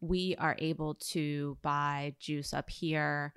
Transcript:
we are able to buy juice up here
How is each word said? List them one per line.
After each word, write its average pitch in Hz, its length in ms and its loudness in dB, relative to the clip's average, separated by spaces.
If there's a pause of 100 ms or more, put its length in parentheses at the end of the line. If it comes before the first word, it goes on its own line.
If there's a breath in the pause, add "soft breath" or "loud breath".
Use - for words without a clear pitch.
we 180 360 2
are 160 220 2
able 156 360 0
to 147 640 -2
buy 143 580 0
juice 147 340 -4
up 143 160 -2
here 147 680 0